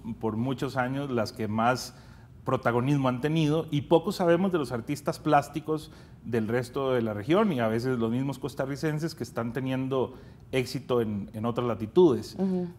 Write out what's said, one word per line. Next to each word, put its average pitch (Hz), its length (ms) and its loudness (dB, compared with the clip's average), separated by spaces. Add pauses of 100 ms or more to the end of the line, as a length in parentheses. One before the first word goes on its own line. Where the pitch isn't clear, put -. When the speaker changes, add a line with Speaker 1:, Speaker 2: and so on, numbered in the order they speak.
(200)
Speaker 1:
por 110 160 -2
muchos 127 400 -2
años 135 340 -2
las 113 220 0
que 110 160 -6
más 117 460 0 (500)
protagonismo 131 640 2
han 123 120 -2
tenido 156 500 2
y 147 120 0
poco 165 300 4
sabemos 175 400 2
de 175 60 2
los 127 140 -4
artistas 143 460 -4
plásticos 151 720 0 (340)
del 113 240 0
resto 127 440 0
de 123 100 2
la 110 120 -2
región 170 380 2
y 127 80 0
a 113 80 4
veces 120 300 0
los 113 120 2
mismos 131 280 -2
costarricenses 147 760 -4
que - 80 -8
están 117 300 -4
teniendo 131 640 -2 (380)
éxito 127 480 0
en, 104 340 -2
en 107 100 -6
otras 120 220 0
latitudes. 110 720 4
Speaker 2:
Ujú. 185 300 -2 (100)